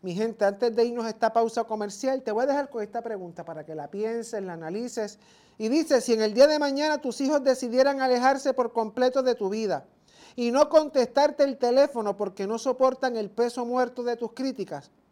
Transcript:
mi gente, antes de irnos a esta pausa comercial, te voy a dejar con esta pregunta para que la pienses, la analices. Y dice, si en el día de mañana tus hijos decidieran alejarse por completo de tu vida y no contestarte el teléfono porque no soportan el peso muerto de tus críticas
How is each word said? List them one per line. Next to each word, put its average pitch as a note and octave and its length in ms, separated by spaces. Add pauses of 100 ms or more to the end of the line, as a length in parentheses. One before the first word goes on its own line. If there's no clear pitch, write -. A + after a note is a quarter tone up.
mi F3+ 120
gente, A3 300
antes G3+ 320
de A#3 80
irnos A#3 220
a - 20
esta A3 240
pausa A3+ 320
comercial, A3+ 580
te A3+ 80
voy G#3+ 120
a C4 40
dejar C#4+ 220
con A#3 140
esta G#3+ 180
pregunta F#3+ 420
para D#3+ 220
que D#3 100
la C#3+ 160
pienses, A3 520
la F#3 100
analices. G#3 680 (380)
Y A3 140
dice, D4 320
si B3 100
en A3 80
el G#3+ 140
día C4 120
de D4+ 120
mañana D4 420
tus C#4 220
hijos C#4 200
decidieran C4 600
alejarse C4 500
por B3 220
completo B3+ 480
de B3+ 120
tu G3 140
vida G3 380 (500)
y A#3+ 140
no D4 180
contestarte D4 760
el C#4 120
teléfono A#3+ 600
porque G3 280
no A3+ 120
soportan B3+ 580
el G#3 140
peso A#3+ 340
muerto B3 380
de A#3+ 140
tus A#3 160
críticas F#3+ 580 (220)